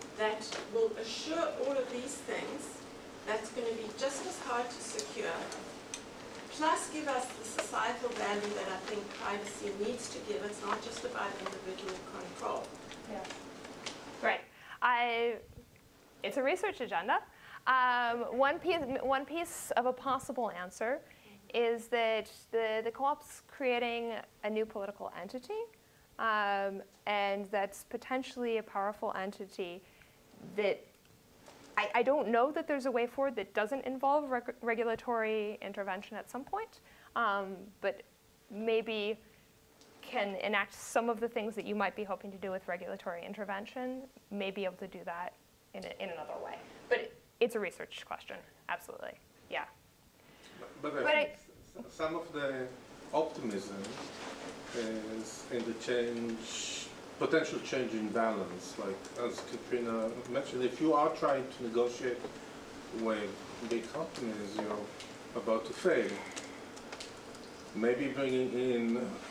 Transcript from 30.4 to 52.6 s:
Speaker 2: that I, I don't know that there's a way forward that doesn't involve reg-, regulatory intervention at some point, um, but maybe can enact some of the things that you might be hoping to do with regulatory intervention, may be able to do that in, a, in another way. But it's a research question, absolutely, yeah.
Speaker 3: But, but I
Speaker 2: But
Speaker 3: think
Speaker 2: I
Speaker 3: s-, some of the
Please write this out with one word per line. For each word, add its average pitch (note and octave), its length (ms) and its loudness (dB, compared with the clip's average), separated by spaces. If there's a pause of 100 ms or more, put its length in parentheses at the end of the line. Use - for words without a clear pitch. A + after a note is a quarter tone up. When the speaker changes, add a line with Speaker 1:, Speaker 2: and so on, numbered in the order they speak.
Speaker 2:
that G3+ 280 4 (920)
I, G#3 180 4
I A#3+ 80 8
don't C4 260 6
know A#3+ 220 8
that E4 160 0
there's C#4 180 2
a C4+ 60 2
way A#3+ 160 4
forward C4+ 280 0
that G3 180 -4
doesn't G#3+ 320 2
involve C#4 440 4
reg-, B3 320 0
regulatory A3+ 1000 2
intervention G3 560 -6
at F3+ 120 -8
some B3+ 140 -6
point, G#4+ 360 -6 (360)
um, G3 400 2 (260)
but G3 200 0 (500)
maybe A3 640 2 (840)
can G3+ 340 -2
enact G#3 380 2
some - 360 2
of A3 100 2
the A#3 80 0
things A3 280 -2
that F#3 100 -4
you G#3 100 -2
might G3+ 200 2
be G#3 80 -4
hoping G3 280 -4
to F#3+ 60 -10
do F#3+ 120 -4
with F#3+ 180 -4
regulatory F#3 580 -6
intervention, G#3+ 760 -6 (300)
may G3 200 -2
be G3 140 -2
able F3+ 120 -4
to G3 100 -10
do F#3 180 -12
that F3 280 -6 (400)
in, F#3+ 100 -8
a, F3 200 -8
in F#3+ 60 -4
another D#3+ 340 -6
way. - 120 -8 (340)
But - 240 2 (260)
it's A#3 160 4
a A3 40 0
research - 480 -6
question, - 300 -8 (320)
absolutely, - 440 -8 (360)
yeah. D3+ 160 -4 (1160)
Speaker 3:
But, D4+ 120 -2
but C#4+ 60 0
I - 40 4
Speaker 2:
But D4 100 8
Speaker 3:
think D4+ 160 6 (480)
Speaker 2:
I - 100 -10
Speaker 3:
s-, - 60 -18
some D#3+ 220 0
of E3 180 -4
the C3+ 340 0 (460)